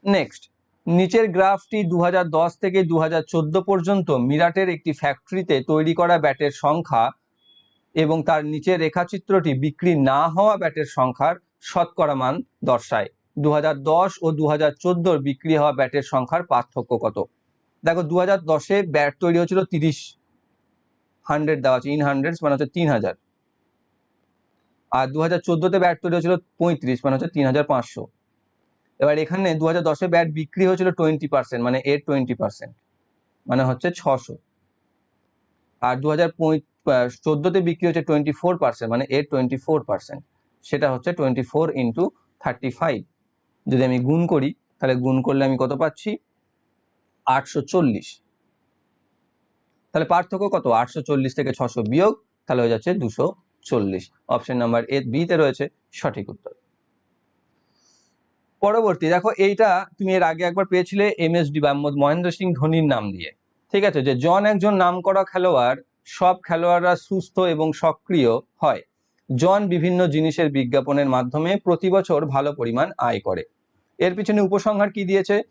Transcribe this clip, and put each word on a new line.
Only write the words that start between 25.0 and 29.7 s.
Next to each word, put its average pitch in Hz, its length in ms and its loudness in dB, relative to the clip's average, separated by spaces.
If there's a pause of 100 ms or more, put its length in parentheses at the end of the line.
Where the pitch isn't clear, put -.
দু 151 80 -4
হাজার 165 200 0
চোদ্দোতে 175 380 0
ব্যাট 175 240 2
তৈরি 175 120 -2
হয়েছিল 175 200 0 (240)
পঁয়ত্রিশ, 139 460 0
মানে 135 100 2
হচ্ছে - 140 -2
তিন 143 180 0
হাজার 139 180 2
পাঁচশো। 123 420 -4 (960)
এবার 147 180 2
এখানে 170 360 -2
দু 156 120 -2
হাজার 165 160 0